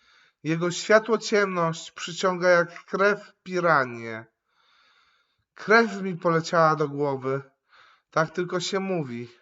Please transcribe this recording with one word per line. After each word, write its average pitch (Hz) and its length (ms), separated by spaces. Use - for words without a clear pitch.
jego 165 280
światło 214 460
ciemność 185 760
przyciąga 180 580
jak 175 360
krew 202 480
piranię. 127 840
Krew 202 480
mi 190 140
poleciała 165 600
do 151 140
głowy. 139 520
Tak 160 200
tylko 180 280
się 190 200
mówi. 139 520